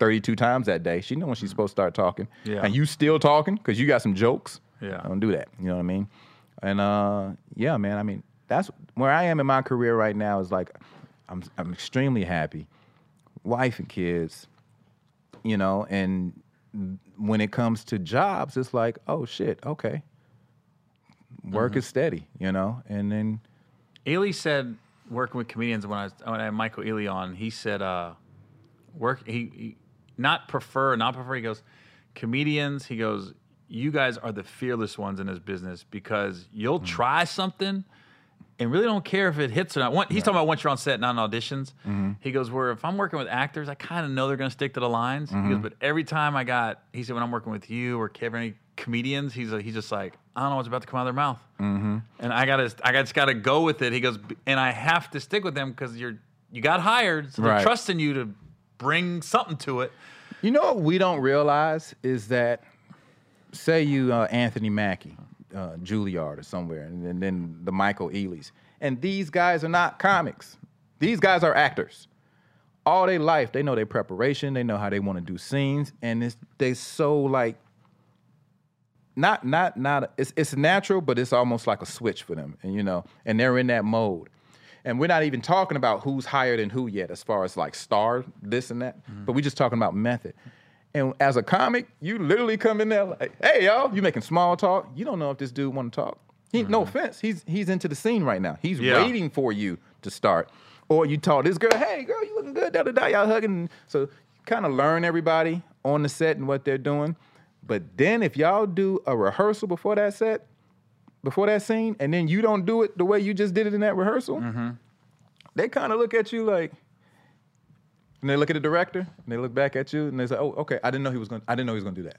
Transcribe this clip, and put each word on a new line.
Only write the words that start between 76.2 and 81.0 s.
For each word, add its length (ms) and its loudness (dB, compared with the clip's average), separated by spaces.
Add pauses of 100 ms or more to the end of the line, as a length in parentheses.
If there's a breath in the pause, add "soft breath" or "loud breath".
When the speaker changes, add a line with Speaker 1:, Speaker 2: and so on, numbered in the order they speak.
Speaker 1:
it's, 120 -6 (220)
they 160 2
so, 480 0
like, 340 2 (1600)
not, 300 4
not, 300 2
not, 420 0
it's, 180 -2
it's 200 0
natural, 440 4